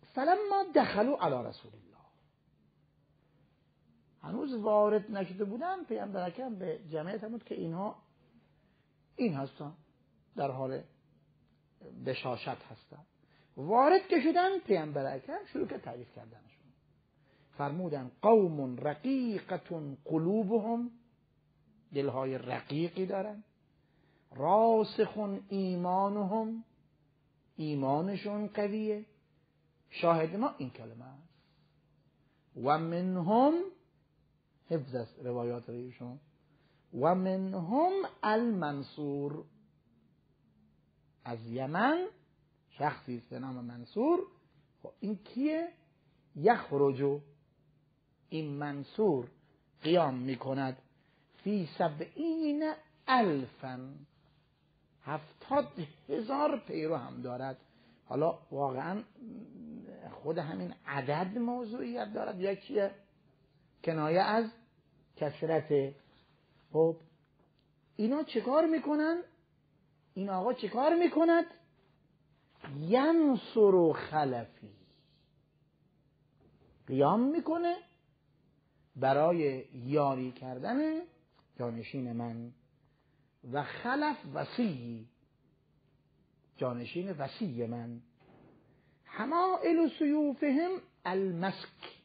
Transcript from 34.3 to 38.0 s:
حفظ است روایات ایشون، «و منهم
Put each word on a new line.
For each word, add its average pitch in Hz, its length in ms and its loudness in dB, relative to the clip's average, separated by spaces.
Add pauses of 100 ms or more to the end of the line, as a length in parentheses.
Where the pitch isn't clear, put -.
حفظ 135 260 -4
است 117 240 -8
روایات 120 500 -6
ایشون، 123 500 -12 (720)
«و 151 220 2
منهم 190 760 0 (320)